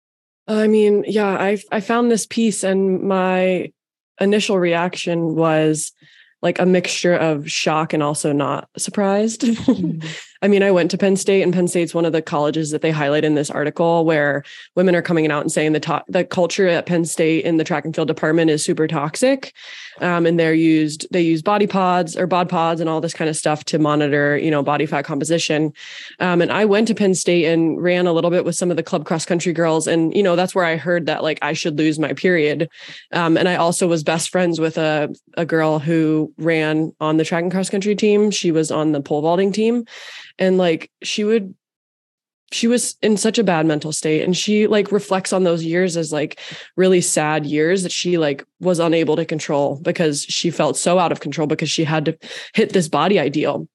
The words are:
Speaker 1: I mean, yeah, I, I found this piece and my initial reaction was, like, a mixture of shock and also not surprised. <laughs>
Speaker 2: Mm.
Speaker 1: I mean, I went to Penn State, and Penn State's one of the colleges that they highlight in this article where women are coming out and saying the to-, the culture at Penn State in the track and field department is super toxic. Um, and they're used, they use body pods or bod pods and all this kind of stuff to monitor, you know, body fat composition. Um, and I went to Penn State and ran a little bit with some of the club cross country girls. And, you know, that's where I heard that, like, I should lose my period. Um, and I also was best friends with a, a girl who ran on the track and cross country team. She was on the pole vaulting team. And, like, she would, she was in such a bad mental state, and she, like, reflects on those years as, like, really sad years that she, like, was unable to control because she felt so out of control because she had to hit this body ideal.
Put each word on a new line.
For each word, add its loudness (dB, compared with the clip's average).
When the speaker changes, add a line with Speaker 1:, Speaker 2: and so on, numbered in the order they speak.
Speaker 1:
I 2
mean, 4
yeah, 0
I, 0
I -2
found 0
this 0
piece 0
and 0
my 0
initial 2
reaction 0
was, 2
like, 0
a 4
mixture 2
of 0
shock -2
and 0
also -2
not -2
surprised. -2
<laughs> 2
Speaker 2:
Mm. 0
Speaker 1:
I 2
mean, 6
I 4
went 4
to -2
Penn 2
State, 2
and 2
Penn 2
State's -2
one 0
of 0
the 0
colleges -2
that -4
they 2
highlight 0
in 2
this 0
article 0
where 0
women 4
are 2
coming 0
out 0
and -4
saying 2
the 0
to-, -4
the 0
culture 0
at 2
Penn 0
State 0
in 0
the 0
track -4
and -8
field -2
department 2
is 2
super 0
toxic. -2
Um, 2
and 4
they're 2
used, 2
they 0
use 2
body 0
pods 0
or -2
bod 0
pods 0
and -2
all -2
this -4
kind -2
of -4
stuff -2
to -2
monitor, 2
you 0
know, 2
body 0
fat -2
composition. -2
Um, 2
and 0
I 0
went 2
to 0
Penn 2
State 2
and 0
ran 2
a 2
little 0
bit 0
with -4
some -2
of -2
the 0
club -4
cross -4
country -2
girls. 0
And, 2
you 4
know, 2
that's 0
where 2
I 0
heard -2
that, -2
like, -2
I -2
should -4
lose 0
my -2
period. 0
Um, 2
and 2
I 0
also 0
was -2
best -2
friends 0
with -2
a, -2
a -2
girl 0
who 0
ran -2
on 0
the 2
track -2
and -4
cross -2
country -2
team. 2
She -2
was 0
on 0
the -2
pole -4
vaulting 0
team. 0
And, 2
like, 0
she -4
would, 0
she -2
was 0
in 2
such -2
a 2
bad 2
mental -2
state, -2
and 0
she, 0
like, 0
reflects -2
on 2
those 0
years -2
as, -4
like, -4
really 4
sad 0
years 0
that -6
she, -2
like, -2
was 0
unable 2
to -2
control -2
because -2
she -4
felt 0
so 2
out 2
of -6
control -4
because -2
she 0
had 0
to -4
hit 0
this 2
body 2
ideal. -2